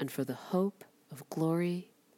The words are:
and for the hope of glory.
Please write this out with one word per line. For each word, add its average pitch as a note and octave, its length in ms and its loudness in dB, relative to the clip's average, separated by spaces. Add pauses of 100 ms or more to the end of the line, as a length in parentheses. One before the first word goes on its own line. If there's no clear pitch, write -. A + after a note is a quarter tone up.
and C#3 100 -2
for C3+ 140 -2
the B2 100 -4
hope - 500 0 (260)
of - 200 -16
glory. F3 600 0 (280)